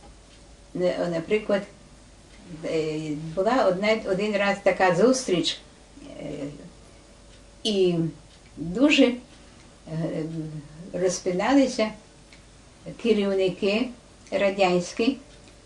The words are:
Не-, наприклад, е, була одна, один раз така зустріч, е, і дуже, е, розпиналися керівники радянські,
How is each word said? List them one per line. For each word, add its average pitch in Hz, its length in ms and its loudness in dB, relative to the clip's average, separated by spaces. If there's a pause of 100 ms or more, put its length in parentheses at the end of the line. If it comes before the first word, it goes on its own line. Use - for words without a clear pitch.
(720)
Не-, 180 380 -2
наприклад, 202 500 -2 (1040)
е, 156 340 -2 (360)
була 220 300 2
одна, 196 320 2 (140)
один 202 260 0
раз 196 260 0
така 185 320 4
зустріч, 190 640 2 (600)
е, - 40 -14 (1400)
і 190 320 2 (600)
дуже, 247 480 4
е, 240 100 2 (1800)
розпиналися 202 960 2 (1120)
керівники 202 840 0 (440)
радянські, 196 840 0 (480)